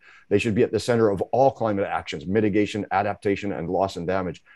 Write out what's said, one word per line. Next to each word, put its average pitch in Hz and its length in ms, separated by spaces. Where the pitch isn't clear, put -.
They 101 120
should 110 160
be 117 80
at 95 80
the 110 80
center 113 280
of 98 220
all 131 220
climate 101 360
actions, 80 380
mitigation, 104 640
adaptation, 101 640
and 80 180
loss 95 240
and 87 140
damage. 92 340